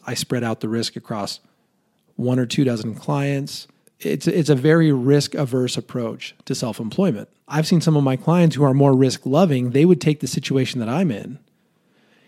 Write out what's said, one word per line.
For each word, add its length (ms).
I 80
spread 300
out 160
the 100
risk 260
across 440
one 220
or 80
two 180
dozen 300
clients. 760
It's, 280
it's 240
a 40
very 360
risk-averse 880
approach 580
to 80
self-employment. 760
I've 180
seen 160
some 160
of 60
my 120
clients 400
who 80
are 120
more 180
risk-loving. 800
They 140
would 140
take 200
the 80
situation 520
that 100
I'm 200
in, 300